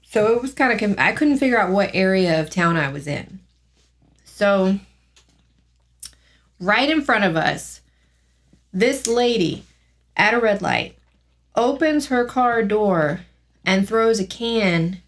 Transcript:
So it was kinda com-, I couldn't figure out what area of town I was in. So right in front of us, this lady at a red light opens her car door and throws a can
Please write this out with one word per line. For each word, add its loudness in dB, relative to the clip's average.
So 2
it 0
was -10
kinda 0
com-, -2
I 2
couldn't 0
figure 2
out 0
what 0
area 2
of -4
town 0
I 0
was -10
in. -10
So 0
right 0
in 0
front 0
of 0
us, -4
this 0
lady 0
at 2
a 0
red 0
light -4
opens 0
her 0
car 0
door 0
and 2
throws 2
a -2
can -2